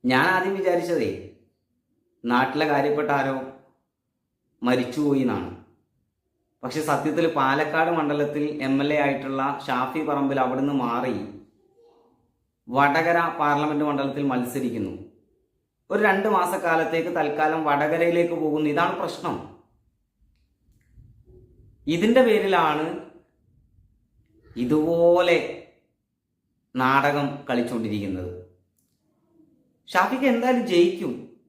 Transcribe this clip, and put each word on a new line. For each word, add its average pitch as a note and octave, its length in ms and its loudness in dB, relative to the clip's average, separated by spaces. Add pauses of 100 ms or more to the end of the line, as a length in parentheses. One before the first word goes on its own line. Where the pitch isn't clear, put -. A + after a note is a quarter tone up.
ഞാൻ C3 300 4
ആദ്യം F#3 200 0
വിചാരിച്ചതേ E3+ 560 0 (1120)
നാട്ടിലെ C3 420 0
കാര്യപ്പെട്ട D3 440 0
ആരോ C3+ 300 -2 (1200)
മരിച്ചുപോയി C3 580 0
എന്നാണ്. G2+ 280 -2 (1120)
പക്ഷെ B2+ 180 -6
സത്യത്തിൽ D#3 540 0
പാലക്കാട് D3 560 0
മണ്ഡലത്തിൽ D3 540 -2 (180)
എം C3+ 200 0
എൽ D3 100 0
എ D3+ 40 2
ആയിട്ടുള്ള C3+ 460 -2 (240)
ഷാഫി B2+ 380 -2
പറമ്പിൽ C#3 360 0
അവിടുന്ന് C3 320 0
മാറി B2 440 -2 (1500)
വടകര E3 500 4 (220)
പാർലമെന്റ് D3 440 0
മണ്ഡലത്തിൽ C#3 380 -2
മത്സരിക്കുന്നു. B2 720 -4 (960)
ഒരു G#3 120 0
രണ്ട് G3+ 260 2
മാസക്കാലത്തേക്ക് E3+ 800 0
തൽക്കാലം D#3 560 -2
വടകരയിലേക്ക് E3 720 2
പോകുന്നു. D3+ 360 -2
ഇതാണ് F3 300 0
പ്രശ്നം. E3 360 -6 (2500)
ഇതിന്റെ G#3+ 360 4
പേരിലാണ് F3+ 640 2 (1700)
ഇതുപോലെ E3+ 840 4 (1400)
നാടകം C#3 640 2 (120)
കളിച്ചുകൊണ്ടിരിക്കുന്നത്. G#2 800 -4 (1600)
ഷാഫിക്ക് B3+ 320 2
എന്തായാലും A#3+ 420 2
ജയിക്കും. F3 460 2 (360)